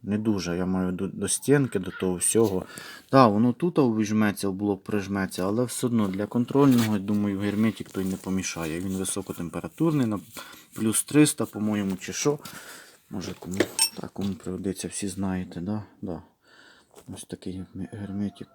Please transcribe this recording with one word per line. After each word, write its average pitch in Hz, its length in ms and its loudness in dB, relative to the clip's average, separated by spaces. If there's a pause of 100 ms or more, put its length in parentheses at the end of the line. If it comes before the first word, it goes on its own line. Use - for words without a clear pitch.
Не 101 160 0
дуже, 95 380 0
я 90 100 0
маю 92 260 0
до, 95 140 -4
до 95 220 -4
стінки, 135 500 2
до 92 120 -4
того 92 240 -2
всього. 92 500 2 (480)
Да, 131 140 10
воно 113 260 6
тут 175 260 0
увіжметься, 107 680 2
в 98 40 0
блок 101 320 -2
прижметься, 95 640 -2
але 113 180 2
все 123 220 -2
одно 113 220 2
для 95 180 -2
контрольного, 120 720 4
думаю, 101 420 0
герметик 104 500 0
той 95 140 -4
не 95 120 -2
помішає. 87 640 -4
Він 95 160 -4
високотемпературний, 95 1120 -2
на 104 140 -2 (540)
плюс 110 300 0
триста, 147 420 4
по-моєму, 104 500 -2
чи - 160 -10
що. 147 260 0 (720)
Може, 92 280 -8
кому, 92 200 -6 (420)
так, - 120 -10
кому 98 220 -4
пригодиться, 92 540 -6
всі 101 200 -6
знаєте, 92 520 -4
да? 104 220 -4 (200)
Да. 87 200 -8 (920)
Ось - 100 -14
такий - 280 -10
герме-, 92 400 -10
герметик, 101 640 -8